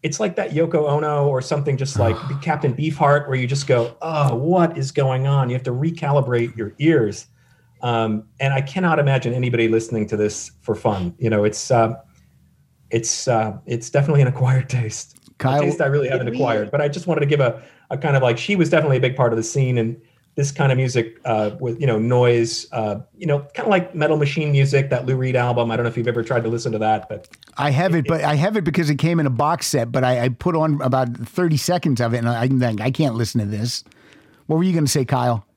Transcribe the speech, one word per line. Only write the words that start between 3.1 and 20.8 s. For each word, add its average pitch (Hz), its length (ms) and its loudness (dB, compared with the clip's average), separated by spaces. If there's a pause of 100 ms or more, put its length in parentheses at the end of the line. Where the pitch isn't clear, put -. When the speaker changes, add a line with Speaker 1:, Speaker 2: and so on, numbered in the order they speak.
Speaker 1:
where 131 80 -2
you 127 100 0
just 139 200 -2
go, 117 340 2
"Oh, 147 340 0
what 165 440 2
is 135 140 -4
going 131 340 0
on?" 139 240 2
You 123 60 -2
have 123 80 -6
to 127 80 -4
recalibrate 131 840 0
your 107 220 -6
ears. 135 480 2 (560)
Um, 113 420 0 (140)
and 139 140 0
I 135 80 0
cannot 165 380 0
imagine 135 340 2
anybody 123 340 0
listening 110 420 0
to 110 100 -4
this 104 320 -2 (100)
for 110 140 -2
fun. 95 440 -2
You 113 120 0
know, 104 140 2
it's, - 260 -2
uh, 117 240 2 (960)
it's, - 360 -4
uh, 110 380 0
it's 120 240 -8
definitely 143 320 2
an 127 80 6
acquired 127 400 2
taste. - 480 -6 (220)
Speaker 2:
Kyle, 139 240 0
Speaker 1:
A - 20 2
taste 143 160 0
I 147 60 2
really 139 220 0
haven't 127 180 -2
Speaker 3:
Did 117 80 -4
we 127 60 -4
Speaker 1:
acquired, 110 300 0
but 147 120 0
I 147 60 0
just 170 180 -6
wanted 156 140 0
to 147 60 2
give 143 140 2
a, 120 220 0 (280)
a 135 60 -6
kind 143 200 0
of 131 60 4
like, 120 140 2
she - 180 -2
was 170 140 4
definitely 151 300 2
a - 20 2
big 127 160 0
part 123 160 2
of 113 60 0
the 110 40 -2
scene 127 360 0
and 117 200 -2 (360)
this 139 180 -2
kind 139 180 2
of 127 60 2
music, 123 480 0